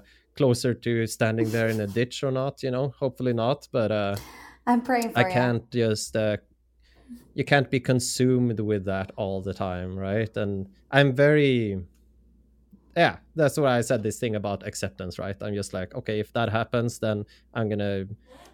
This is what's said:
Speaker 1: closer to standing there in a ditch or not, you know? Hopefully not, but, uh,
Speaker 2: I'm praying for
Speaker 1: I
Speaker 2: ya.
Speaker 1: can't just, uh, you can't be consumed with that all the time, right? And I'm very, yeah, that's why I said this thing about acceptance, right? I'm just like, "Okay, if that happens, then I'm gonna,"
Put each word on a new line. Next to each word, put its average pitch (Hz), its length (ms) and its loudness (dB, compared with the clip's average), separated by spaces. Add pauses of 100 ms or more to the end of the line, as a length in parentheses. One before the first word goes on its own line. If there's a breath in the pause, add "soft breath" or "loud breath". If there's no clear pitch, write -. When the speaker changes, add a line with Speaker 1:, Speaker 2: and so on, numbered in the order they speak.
(340 soft breath)
Speaker 1:
closer 123 400 2
to 117 320 0
standing 113 440 0
there 113 180 2
in 110 120 0
a 101 60 -2
ditch 117 360 -2
or 135 80 -2
not, 131 320 -4
you 131 80 -2
know? 131 180 -2 (100)
Hopefully 127 340 -2
not, 117 400 0
but, 110 180 0
uh, 101 260 0 (500 loud breath)
Speaker 2:
I'm 240 160 4
praying 233 300 -2
for - 80 0
Speaker 1:
I - 20 6
Speaker 2:
ya. 185 100 2
Speaker 1:
can't 123 380 0
just, 113 460 0
uh, 107 200 0 (1000 loud breath)
you 135 100 -2
can't 139 260 2
be 135 100 0
consumed 123 800 2
with 104 240 0
that 95 320 -2
all 95 240 -4
the 95 140 -6
time, 92 440 -6
right? 101 380 -2
And 98 320 -4 (220 soft breath)
I'm 139 240 4
very, 131 680 4 (1160)
yeah, 151 200 4 (180)
that's 147 240 2
why 127 200 4
I 117 40 2
said 117 200 0
this 104 160 -2
thing 113 180 -2
about 101 300 -4
acceptance, 95 520 -8
right? 95 240 -6
I'm 104 120 -4
just 101 200 -4
like, 92 200 -6
"Okay, 110 240 -4
if 107 140 -4
that 117 160 0
happens, 117 500 -2
then 107 260 -2 (300 soft breath)
I'm 110 140 -2
gonna," 101 380 -2 (480 loud breath)